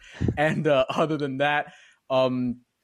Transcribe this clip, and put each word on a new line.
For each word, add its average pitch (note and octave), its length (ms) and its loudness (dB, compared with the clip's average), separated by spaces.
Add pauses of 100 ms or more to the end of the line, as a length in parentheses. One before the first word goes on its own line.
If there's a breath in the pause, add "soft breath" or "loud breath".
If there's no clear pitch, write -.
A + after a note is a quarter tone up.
(160)
<laughs> - 220 -2
And, D3+ 300 0
uh, C3+ 220 4
other D#3 280 0
than C3+ 200 -4
that, D3 360 -2 (360 loud breath)
um, B2+ 520 0 (220)